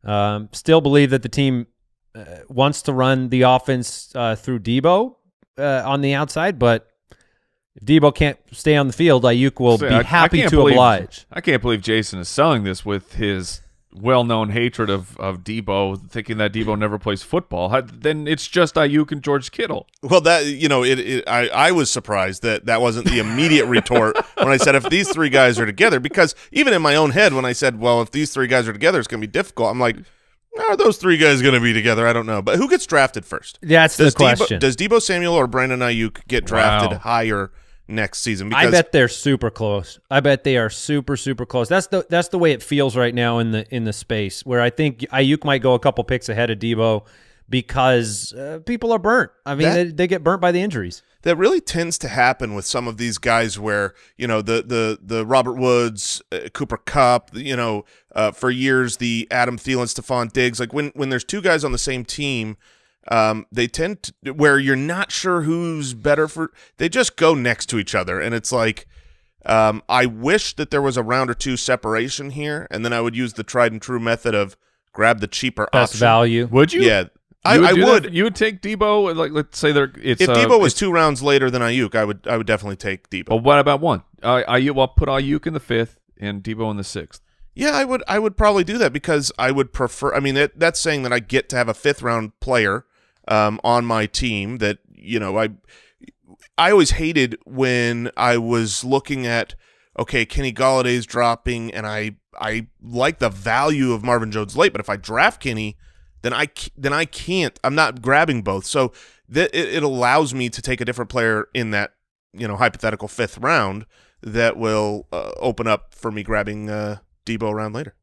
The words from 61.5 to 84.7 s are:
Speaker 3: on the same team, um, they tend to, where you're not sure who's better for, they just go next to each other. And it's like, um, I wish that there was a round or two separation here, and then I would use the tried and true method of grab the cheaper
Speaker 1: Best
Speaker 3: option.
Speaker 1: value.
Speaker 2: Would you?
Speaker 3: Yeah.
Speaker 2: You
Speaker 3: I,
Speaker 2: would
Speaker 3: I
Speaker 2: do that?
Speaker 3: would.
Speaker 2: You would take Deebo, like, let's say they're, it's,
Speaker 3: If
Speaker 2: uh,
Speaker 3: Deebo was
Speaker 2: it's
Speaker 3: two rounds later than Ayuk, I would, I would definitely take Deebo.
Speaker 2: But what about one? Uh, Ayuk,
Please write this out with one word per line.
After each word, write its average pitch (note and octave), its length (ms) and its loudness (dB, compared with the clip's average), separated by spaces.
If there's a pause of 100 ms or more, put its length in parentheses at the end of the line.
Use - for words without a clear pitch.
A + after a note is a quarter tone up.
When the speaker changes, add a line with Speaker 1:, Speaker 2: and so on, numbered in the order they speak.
Speaker 3:
on C3 80 -4
the B2 60 -4
same B2+ 260 -6
team, A#2+ 540 -6 (520)
um, A2 400 0
they A#2 160 -2
tend - 460 -8 (100)
to, C3+ 100 -10
where D3 260 4
you're C3+ 180 2
not E3+ 340 -4
sure F3+ 300 -2
who's D#3 540 -4
better D3 340 2
for, D#3+ 240 -8 (240)
they E3 140 -2
just A#3+ 260 0
go E3 180 4
next A#2+ 360 -2
to A#2 80 -2
each G2+ 160 -6
other. F#2 260 -2
And A#2 140 -4
it's A#2 180 -6
like, A2+ 340 -2 (600)
um, A2 420 2
I B2+ 160 2
wish B2+ 520 -2
that D3+ 140 -8
there C#3+ 120 0
was C3 160 -2
a A#2 40 -2
round B2 280 -2
or A#2+ 40 -4
two B2+ 220 -4
separation B2 720 -4
here, D3 420 -8
and A2 140 -6
then A#2 80 -2
I A#2 80 -2
would A#2 160 -4
use A#2+ 160 -4
the A2 100 -12
tried A#2+ 300 0
and A2 80 -12
true B2 180 -8
method A2+ 360 -2
of G2+ 240 -2 (340)
grab A2 280 2
the G#2 60 -4
cheaper A2 460 -6
Speaker 1:
Best B2 200 2
Speaker 3:
option. G#2+ 80 -8
Speaker 1:
value. A#2 500 4
Speaker 2:
Would D3 240 4
you? D#4 80 2
Speaker 3:
Yeah. G#2 220 4
Speaker 2:
You - 40 -10 (380)
Speaker 3:
I, A3+ 120 6
Speaker 2:
would - 80 6
Speaker 3:
I F3+ 60 6
Speaker 2:
do F3+ 80 4
that? G3 60 6
Speaker 3:
would. G#3 280 4
Speaker 2:
You F#3 100 2
would A3 120 -2
take G#3+ 240 -2
Deebo, G#3 560 0
like, D#3 160 -2
let's D3+ 240 -4
say D3+ 160 0
they're, C#3 180 2 (120)
it's, B2 180 -2
Speaker 3:
If - 80 -8
Speaker 2:
uh, B2 60 2
Speaker 3:
Deebo A#2 260 6
was D3 140 4
Speaker 2:
it's - 60 -6
Speaker 3:
two F#3+ 120 0
rounds D3+ 300 2
later C#3 280 2
than B2 120 -2
Ayuk, A#2 320 -2
I A2 100 0
would, G#2 240 -6
I A2+ 80 -2
would A2 100 -4
definitely G2+ 300 -2
take - 320 -8
Deebo. F#2 200 -10
Speaker 2:
But A2+ 100 0
what C#3+ 200 4
about C#3+ 220 2
one? C#3 220 -2 (200)
Uh, B2 240 0
Ayuk, C3 320 0